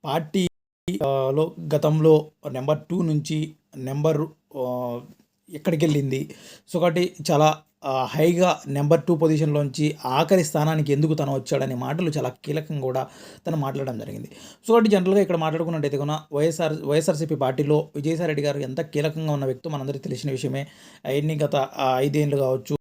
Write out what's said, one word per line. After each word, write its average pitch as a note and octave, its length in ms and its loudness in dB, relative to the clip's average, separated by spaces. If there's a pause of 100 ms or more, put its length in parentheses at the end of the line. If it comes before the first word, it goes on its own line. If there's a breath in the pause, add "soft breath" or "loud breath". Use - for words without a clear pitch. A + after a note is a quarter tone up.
పార్టీ, E3 440 -2 (540)
ఆ, C3+ 280 2
లో D#3 220 0 (220)
గతంలో D3+ 520 6 (240)
నెంబర్ C#3 280 -2 (120)
టూ F3 120 -2
నుంచి D#3 520 -2 (220)
నెంబర్, D3 440 0 (360)
ఆ, B2 440 -4 (500)
ఎక్కడికెళ్ళింది, D3 800 0 (440 loud breath)
so E3 60 0
కాబట్టి F3 320 2 (180)
చాలా, D#3 260 6 (280)
ఆ, C3 260 -2
హైగా E3+ 580 2
నెంబర్ D3 340 2
టూ F3 140 2
పొజిషన్‌లోంచి D3+ 800 0 (100)
ఆఖరి D#3+ 380 4
స్థానానికి D3+ 480 0
ఎందుకు D3+ 220 2
తను C#3 200 -2
వచ్చాడనే C3+ 400 -2
మాటలు D3 360 -4
చాలా B2+ 220 -4 (120)
కీలకంగా D3+ 360 -6
కూడా C3 260 -2 (400 loud breath)
తను E3 100 -2
మాట్లాడడం C3+ 420 -4
జరిగింది. G#2+ 300 -12 (340 loud breath)
so - 60 -12
కాబట్టి A3+ 220 6
జనరల్గా G3 300 4
ఇక్కడ F3+ 160 2
మాట్లాడుకున్నట్టయితే D#3+ 600 -2
కనుక D3 360 -4
వైఎస్ఆర్, D#3 380 0 (120)
వైఎస్ఆర్సీపీ D#3 500 0
పార్టీలో C#3+ 600 0
విజయసాయి D#3+ 300 -2
రెడ్డి D3 160 -2
గారు C#3+ 160 -2
ఎంత C3 220 -6
కీలకంగా D#3 520 -2
ఉన్న C#3 120 -2
వ్యక్తో C3 260 -4
మనందరికీ C#3 280 -6
తెలిసిన C3 320 -6
విషయమే. C3+ 360 -4 (380 loud breath)
అవన్నీ D3 400 -2
గత, D3 120 -2
ఆ, C3 420 0
ఐదేళ్ళు C#3+ 380 0
కావచ్చు C3+ 440 -2